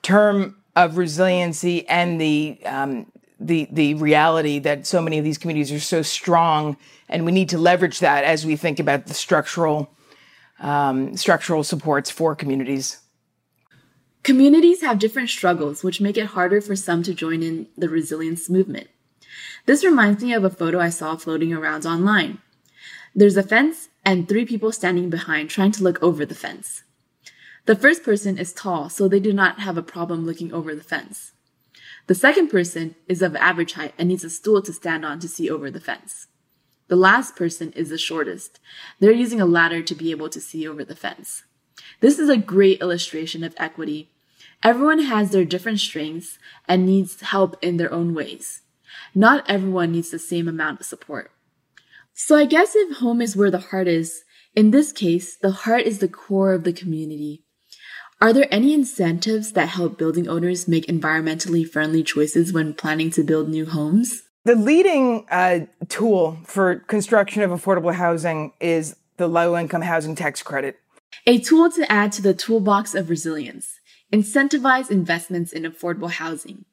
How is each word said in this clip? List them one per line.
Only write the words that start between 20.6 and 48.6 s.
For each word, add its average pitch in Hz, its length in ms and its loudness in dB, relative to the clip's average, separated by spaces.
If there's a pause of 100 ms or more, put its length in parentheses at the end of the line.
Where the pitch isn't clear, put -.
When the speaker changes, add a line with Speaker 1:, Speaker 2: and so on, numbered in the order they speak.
Speaker 2:
I 170 80 2
saw 160 300 -6
floating 160 340 -4
around 156 340 -4
online. 180 520 0 (760)
There's 196 220 6
a 196 80 4
fence 247 460 0 (160)
and 180 220 2
three 214 160 0
people 220 300 -2
standing 180 360 -2
behind 156 400 -4
trying 202 220 2
to 208 120 -2
look 180 200 0
over 156 220 2
the - 100 -16
fence. - 480 -14 (840)
The 226 80 6
first 294 280 4
person 202 340 0
is 180 140 -8
tall, 170 380 -6
so 196 180 0
they 196 120 4
do 202 120 0
not 196 280 2
have 196 180 -6
a 165 60 -6
problem 170 420 -6
looking 165 260 -8
over 156 240 -8
the 151 80 -16
fence. - 480 -12 (760)
The 185 80 4
second 294 340 4
person 170 460 -2 (120)
is 180 140 -2
of 175 160 0
average 170 360 0
height 156 240 -12
and 170 120 0
needs 180 160 -4
a 165 40 -12
stool 208 340 0
to 175 100 -12
stand 160 320 -6
on 151 140 -8
to 170 100 -12
see 165 200 -6
over 143 220 -8
the 160 80 -16
fence. - 480 -14 (600)
The 180 80 4
last 196 400 4
person 165 400 -6
is 156 120 -6
the 156 80 -8
shortest. 147 640 -8 (400)
They're 202 120 8
using 233 280 2
a 190 60 4
ladder 170 380 2
to 165 120 -6
be 160 160 -4
able 156 200 -8
to - 100 -12
see 156 260 -10
over 147 160 -12
the 151 120 -14
fence. - 480 -14 (580)
This 285 180 6
is 302 100 2
a 277 60 6
great 190 460 4
illustration 165 600 -6
of 160 140 -12
equity. 156 520 -10 (540)
Everyone 285 400 4
has 214 260 0
their 190 160 2
different 185 340 -4
strengths 160 600 -8 (280)
and 185 180 4
needs 190 360 0
help 190 420 0
in 175 140 -2
their 170 160 -2
own 170 200 -2
ways. - 500 -10 (520)